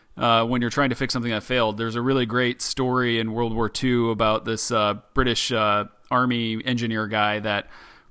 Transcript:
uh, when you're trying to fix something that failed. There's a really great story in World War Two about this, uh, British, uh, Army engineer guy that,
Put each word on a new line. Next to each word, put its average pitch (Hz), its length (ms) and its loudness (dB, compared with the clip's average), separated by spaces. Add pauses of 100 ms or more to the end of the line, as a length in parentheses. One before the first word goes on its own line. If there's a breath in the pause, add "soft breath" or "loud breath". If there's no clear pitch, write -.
(180 soft breath)
uh, 117 280 4
when 120 160 0
you're 120 100 0
trying 143 180 2
to 120 60 -2
fix 131 180 -4
something 120 180 -2
that 107 120 -2
failed. 113 340 0
There's 113 180 -4
a 120 60 -2
really 131 240 2
great 120 360 0
story 123 580 0
in 113 140 -4
World 113 200 -2
War 110 160 0
Two 120 420 0
about 110 340 0
this, 113 260 -4
uh, 104 240 2 (180)
British, 123 380 2
uh, 104 340 2 (240)
Army 120 560 0
engineer 113 420 -2
guy 107 320 0
that, 104 280 -2 (440 loud breath)